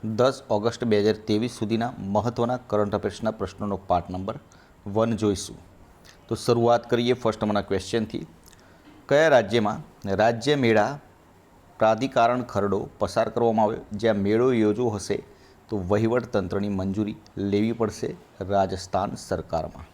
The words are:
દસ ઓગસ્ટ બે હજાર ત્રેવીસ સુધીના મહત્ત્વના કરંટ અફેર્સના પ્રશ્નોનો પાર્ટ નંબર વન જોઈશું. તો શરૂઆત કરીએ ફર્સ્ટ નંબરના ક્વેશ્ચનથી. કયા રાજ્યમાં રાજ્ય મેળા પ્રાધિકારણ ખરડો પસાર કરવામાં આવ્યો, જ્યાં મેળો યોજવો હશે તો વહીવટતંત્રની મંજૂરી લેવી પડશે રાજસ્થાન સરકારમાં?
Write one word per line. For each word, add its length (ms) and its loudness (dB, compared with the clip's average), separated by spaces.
દસ 460 0
ઓગસ્ટ 340 0
બે 160 4
હજાર 140 4
ત્રેવીસ 380 -2
સુધીના 460 -4
મહત્ત્વના 580 -2
કરંટ 380 -2
અફેર્સના 360 -4
પ્રશ્નોનો 460 -6
પાર્ટ 340 -2
નંબર 280 -8
વન 300 0
જોઈશું. 400 -2
તો 60 -2
શરૂઆત 560 2
કરીએ 220 2
ફર્સ્ટ 320 -2
નંબરના 160 0
ક્વેશ્ચનથી. 640 -4
કયા 200 6
રાજ્યમાં 540 4
રાજ્ય 420 2
મેળા 420 2
પ્રાધિકારણ 640 2
ખરડો 460 -2
પસાર 300 0
કરવામાં 360 2
આવ્યો, 160 -2
જ્યાં 240 0
મેળો 360 2
યોજવો 380 2
હશે 340 -6
તો 80 -4
વહીવટતંત્રની 920 0
મંજૂરી 480 -2
લેવી 360 0
પડશે 440 -4
રાજસ્થાન 720 -2
સરકારમાં? 800 -6